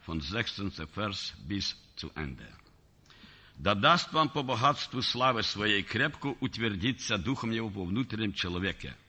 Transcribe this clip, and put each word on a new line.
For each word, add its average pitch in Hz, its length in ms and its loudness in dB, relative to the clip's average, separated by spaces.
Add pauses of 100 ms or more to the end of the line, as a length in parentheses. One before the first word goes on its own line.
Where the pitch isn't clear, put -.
von 82 140 -2
sechzehnten 92 720 -4
Vers 101 440 -6
bis 95 360 -4 (220)
zu - 180 -10
Ende. 71 320 -8 (1080)
Да 92 180 4
даст 151 380 6
вам 156 160 4
по 147 140 -2
богатству 127 580 2
славы 123 440 2
своей 101 380 2
крепко 139 580 -2
утвердиться 113 760 0
духом 113 360 0
его 113 180 -2
во 95 160 -4
внутреннем 107 480 0
человеке 90 600 -2 (140)